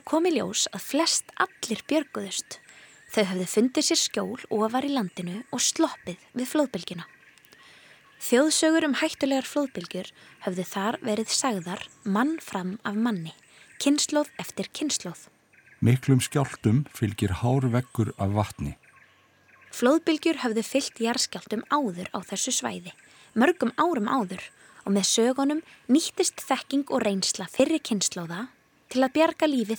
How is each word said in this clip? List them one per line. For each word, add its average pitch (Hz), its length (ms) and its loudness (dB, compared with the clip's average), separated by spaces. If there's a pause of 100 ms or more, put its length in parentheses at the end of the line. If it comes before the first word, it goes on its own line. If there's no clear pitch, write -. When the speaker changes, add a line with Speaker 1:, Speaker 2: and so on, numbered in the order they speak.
Speaker 1:
kom 320 180 2
í 359 80 4
ljós 196 380 0
að - 160 -10
flest - 480 0
allir - 500 -4
björguðust. - 720 -2 (540)
Þau 214 160 2
höfðu 185 240 -2
fundið 254 380 2
sér 330 120 2
skjól 202 480 -4
ofar 226 400 0
í 277 60 0
landinu 190 560 -4
og 254 100 -4
sloppið - 720 -2
við 254 240 -6
flóðbylgjuna. 214 500 -2 (1160)
Þjóðsögur 311 640 4
um 269 100 0
hættulegar 269 540 0
flóðbylgjur 185 580 -4 (380)
höfðu 185 240 -2
þar 202 320 -2
verið 214 340 -2
sagðar 190 480 -4 (220)
mann 254 340 2
fram 185 360 -6 (100)
af 202 100 -4
manni, 208 380 -2 (480)
kynslóð 294 560 2
eftir - 340 -8
kynslóð. - 540 -6 (560)
Speaker 2:
Miklum 127 400 6
skjálftum 135 640 2 (100)
fylgir 107 460 -2
hár 131 240 2 (100)
veggur 120 400 0
af 98 220 -2
vatni. 98 400 -2 (1000)
Speaker 1:
Flóðbylgjur 311 680 2
höfðu 226 180 0
fylgt - 400 -2
jarðskjálftum 226 640 -2
áður 196 480 -2
á 185 80 -6
þessu 202 320 -4
svæði, 185 380 -6 (420)
mörgum 247 400 2
árum 294 320 2
áður, 196 380 -2 (420)
og 196 80 2
með 196 160 2
sögunum 269 520 2 (280)
nýttist - 560 2
þekking 277 480 -2
og 240 80 2
reynsla 196 480 -2
fyrri 302 320 2
kynslóða 180 640 -4 (420)
til 254 160 2
að 262 140 2
bjarga 320 340 4
lífi 226 280 0